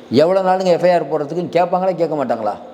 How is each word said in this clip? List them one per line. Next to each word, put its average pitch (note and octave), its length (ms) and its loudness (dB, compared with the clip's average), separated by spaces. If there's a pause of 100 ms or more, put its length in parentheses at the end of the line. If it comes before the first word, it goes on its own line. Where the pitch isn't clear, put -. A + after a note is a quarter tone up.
(120)
எவ்வளவு F#3 380 4
நாளுங்க F#3+ 160 0
எஃப் E3+ 200 2
ஐ F3+ 60 6
ஆர் D#3+ 200 0
போடுறதுக்குன்னு D3+ 400 -4
கேட்பாங்களா, F3+ 440 0
கேட்க D3+ 300 -2
மாட்டாங்களா? A2 280 -2 (200)